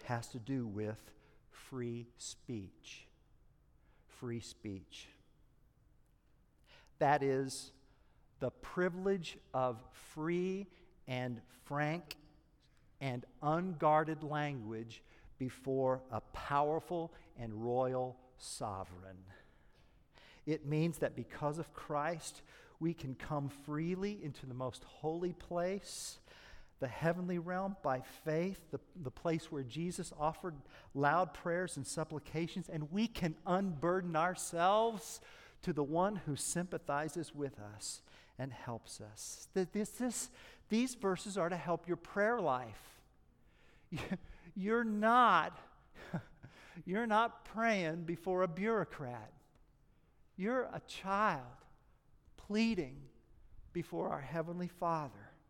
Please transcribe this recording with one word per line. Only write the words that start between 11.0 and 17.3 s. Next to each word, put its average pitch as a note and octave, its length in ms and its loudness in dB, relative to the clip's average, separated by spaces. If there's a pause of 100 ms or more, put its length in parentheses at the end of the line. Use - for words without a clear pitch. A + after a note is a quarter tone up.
and B2+ 320 -2 (240)
frank D3+ 520 -2 (840)
and B2+ 240 -2 (180)
unguarded D#3 800 4
language B2+ 800 -4 (360)
before C3 720 2
a G#2+ 100 -2
powerful D3+ 920 0 (240)